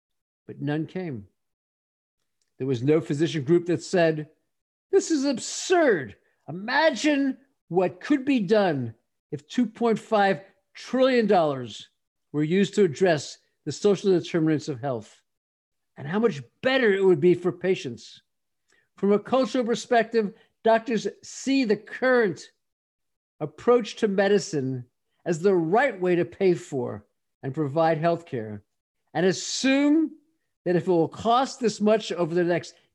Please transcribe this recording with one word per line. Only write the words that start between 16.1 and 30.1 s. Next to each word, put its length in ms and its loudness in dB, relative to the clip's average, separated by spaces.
much 220 -2
better 320 2
it 100 0
would 160 6
be 140 6
for 180 -2
patients." 720 -6
From 160 0
a 80 2
cultural 460 0
perspective, 680 0
doctors 440 2
see 420 -2
the 100 2
current 760 0
approach 580 0
to 100 0
medicine 800 0
as 140 -2
the 140 2
right 460 0
way 160 0
to 100 0
pay 280 0
for 500 -8
and 140 -8
provide 440 0
healthcare, 640 -4
and 120 0
assume 840 0